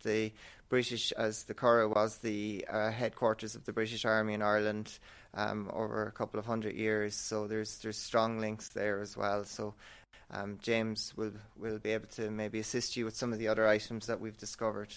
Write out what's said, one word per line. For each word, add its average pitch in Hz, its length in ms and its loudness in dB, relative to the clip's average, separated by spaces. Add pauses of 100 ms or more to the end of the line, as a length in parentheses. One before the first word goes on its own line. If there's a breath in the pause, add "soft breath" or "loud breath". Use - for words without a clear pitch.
the 110 280 2 (380 loud breath)
British, 123 420 2
as 110 320 0
the 113 100 -8
Curragh 117 400 6
was 107 260 4
the, 104 500 -2
uh, 107 200 2
headquarters 113 640 0
of 113 120 -12
the 107 80 -4
British 113 320 -2
Army 110 280 4
in 104 80 0
Ireland, 107 560 2 (360 loud breath)
um, 104 400 -2
over 110 340 -2
a 104 40 -8
couple 110 280 -4
of 104 60 -6
hundred 113 300 -2
years. 107 400 0
So 107 320 -4
there's, 107 320 -4
there's 110 180 -6
strong 113 420 2
links 107 300 -4
there 101 320 -2
as 104 160 -8
well. 101 260 0
So, 104 300 -8 (580 loud breath)
um, 101 300 -8
James 110 560 0
will, 107 140 -4 (260)
will 110 220 -6
be 107 100 -2
able 110 200 0
to 107 200 -4
maybe 107 300 -4
assist 117 360 -2
you 123 80 -2
with 110 120 -4
some 120 180 -2
of 107 60 -4
the 113 80 0
other 110 200 6
items 107 380 4
that 110 140 -2
we've 110 180 -8
discovered. 104 600 -4